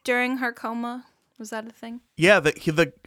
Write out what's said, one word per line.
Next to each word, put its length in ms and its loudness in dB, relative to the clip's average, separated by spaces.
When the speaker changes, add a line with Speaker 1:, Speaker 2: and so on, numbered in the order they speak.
Speaker 1:
during 320 0
her 160 -4
coma? 500 -8
Was 120 -14
that 180 -8
a 40 -18
thing? 280 -14
Speaker 2:
Yeah, 240 6
the, 160 2
he, 160 -4
the, 220 2